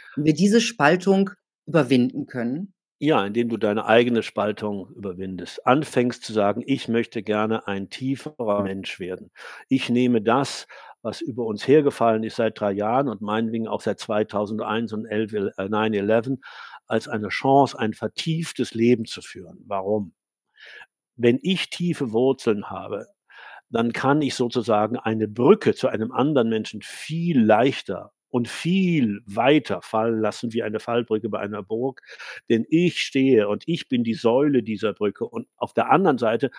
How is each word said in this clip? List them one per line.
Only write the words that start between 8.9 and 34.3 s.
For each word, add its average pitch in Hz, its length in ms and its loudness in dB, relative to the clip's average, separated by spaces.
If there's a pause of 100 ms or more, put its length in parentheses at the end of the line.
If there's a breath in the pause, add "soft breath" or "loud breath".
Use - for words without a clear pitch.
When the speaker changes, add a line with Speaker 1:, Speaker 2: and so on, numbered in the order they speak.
Speaker 2:
werden. 90 300 -10 (380 loud breath)
Ich 131 220 0
nehme 120 320 4
das, 123 460 0 (360 loud breath)
was 107 180 -8
über 120 240 -6
uns 107 220 -4
hergefallen 127 560 4
ist 110 140 -6
seit 110 220 0
drei 104 120 0
Jahren 113 380 0
und 104 120 -8
meinetwegen 110 460 -2
auch 104 140 -4
seit 104 180 -4
zweitausendeins 107 920 -2
und 110 120 -8
elf, 107 280 -4
äh, 101 180 -2 (180)
nine 107 280 0
eleven, 113 440 0 (460 loud breath)
als 113 220 -2
eine 107 180 -6
Chance, 135 500 2
ein 110 160 -2
vertieftes 160 800 -6
Leben 113 320 2
zu - 160 -12
führen.“ - 460 -18
Warum? 98 460 -2 (1000 loud breath)
Wenn 120 280 4
ich 185 260 -2
tiefe 151 420 -4
Wurzeln 117 580 0
habe, 101 380 -10 (600 loud breath)
dann 117 240 0
kann 143 280 4
ich 131 140 -2
sozusagen 113 600 0
eine 110 300 -2
Brücke 120 480 4
zu - 120 -2
einem 110 240 -2
anderen 127 380 2
Menschen 107 320 -4
viel 165 640 -2
leichter 107 720 2 (160)
und 120 200 -2
viel 165 760 0
weiter 113 580 2
fallen 113 380 -2
lassen 107 320 -4
wie 113 100 -4
eine 110 160 -6
Fallbrücke 113 500 -2
bei 104 100 -6
einer 104 240 -8
Burg. 120 380 -6 (480 loud breath)
Denn 113 200 2
ich 170 340 2
stehe 131 460 4
und 101 180 -4
ich 165 220 -6
bin 120 140 0
die 113 120 -2
Säule 127 480 2